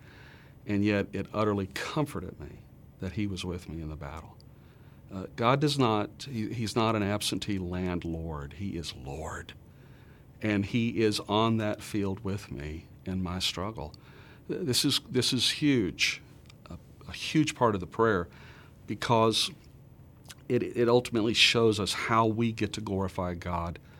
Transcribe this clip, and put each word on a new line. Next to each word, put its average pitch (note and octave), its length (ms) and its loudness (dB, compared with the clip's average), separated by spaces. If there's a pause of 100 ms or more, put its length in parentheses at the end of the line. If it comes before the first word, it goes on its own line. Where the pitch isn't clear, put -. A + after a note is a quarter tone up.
(680)
and G2+ 160 2
yet G2+ 300 2
it G2 200 -4
utterly G#2 400 2
comforted - 680 -6
me C2 180 -14 (400)
that F#2 140 -6
he G#2 140 -2
was F2+ 180 -6
with E2 240 -8
me D#2+ 120 -8
in D#2 60 -8
the D#2 80 -8
battle. D2+ 400 -12 (760)
Uh, F#2+ 220 -8
God B2 240 4
does C#3+ 180 2
not, A2 500 2
he, A2 240 -4
he's A2 240 -4
not A2+ 200 4
an G#2+ 80 2
absentee G2+ 560 -2
landlord. E2 920 -4
He G2 160 -8
is E2 260 -8 (100)
Lord, D#2 480 -10 (880)
and G#2 240 2
he A2+ 380 2
is G#2+ 160 2 (100)
on A2+ 280 4
that G#2+ 260 -2
field G2 400 -4
with G2+ 280 -6
me D2+ 360 -8 (180)
in F#2 160 -4
my F2+ 160 -4
struggle. F#2 560 -6 (540)
Th-, - 160 -6
this B2+ 200 0
is, C#3 240 2
this B2 240 0
is B2 200 2
huge, B2+ 680 2 (480)
a, - 100 -14 (300)
a - 40 -14
huge - 420 0
part A2 220 4
of F#2 40 0
the F2 60 -6
prayer, G#2 420 2 (600)
because A2 640 2 (1000)
it, A#2+ 140 2
it A#2 260 2
ultimately A#2 460 4
shows A2+ 440 6
us F#2 140 0
how A2+ 320 4
we A2+ 260 2
get G#2+ 220 -4
to G#2+ 80 -6
glorify F#2+ 540 -2
God E2+ 420 -4 (220)